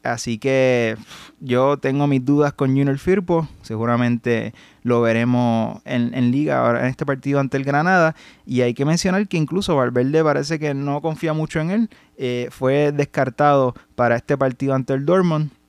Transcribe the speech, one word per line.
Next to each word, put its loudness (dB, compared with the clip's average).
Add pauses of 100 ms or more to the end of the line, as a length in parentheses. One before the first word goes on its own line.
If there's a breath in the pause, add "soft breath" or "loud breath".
Así -4
que 2 (420 loud breath)
yo 0
tengo 0
mis 2
dudas 2
con -2
Junior 2
Firpo. 0 (160)
Seguramente -2 (300 loud breath)
lo 2
veremos 2
en, -4
en 0
liga 0
ahora 2
en -2
este -6
partido -2
ante -2
el -4
Granada. 2 (300 loud breath)
Y 0
hay 0
que -2
mencionar 0
que -4
incluso -2
Valverde 2
parece 0
que -4
no -4
confía -4
mucho -4
en -4
él. 0 (280 soft breath)
Eh, -4
fue 2
descartado 2 (220 loud breath)
para 2
este -2
partido -2
ante -2
el -2
Dortmund. 2 (200)